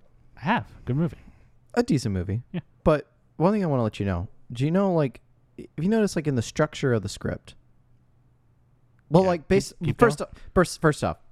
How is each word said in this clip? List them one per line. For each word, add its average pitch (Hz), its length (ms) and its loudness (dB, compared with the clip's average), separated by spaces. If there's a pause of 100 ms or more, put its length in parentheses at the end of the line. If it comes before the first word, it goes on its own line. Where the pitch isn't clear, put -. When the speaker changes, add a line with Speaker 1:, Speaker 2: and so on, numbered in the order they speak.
(360)
Speaker 1:
I - 40 -20
have. 190 260 -2 (180)
Good 123 120 -4
movie. 156 200 -2 (580)
Speaker 2:
A 240 80 2
decent 135 320 0
movie. 98 280 -4 (100)
Speaker 1:
Yeah. 175 80 -6 (240)
Speaker 2:
But 151 260 2 (280)
one 190 140 2
thing 208 120 0
I - 20 0
wanna 135 160 0
let 107 160 -2
you 101 80 -2
know, 92 220 -2 (240)
do 120 120 -2
you 151 60 0
know, 190 240 2
like, 147 260 0 (380)
if - 100 -18 (100)
you 160 100 -2
notice, 214 280 2
like, 151 120 -4
in 139 80 0
the 117 60 0
structure - 520 0
of 110 80 0
the 98 60 -8
script, - 460 -8 (1500)
well, 170 140 6
Speaker 1:
Yeah. 190 60 2
Speaker 2:
like, 175 200 -2
bas-, 196 300 0
Speaker 1:
Keep, 170 80 -6
keep - 140 -4
Speaker 2:
first, 226 180 6
Speaker 1:
going. - 160 -8
Speaker 2:
o-, - 40 -20 (160)
first, - 260 2
first 151 240 2
off, 85 140 -4 (140)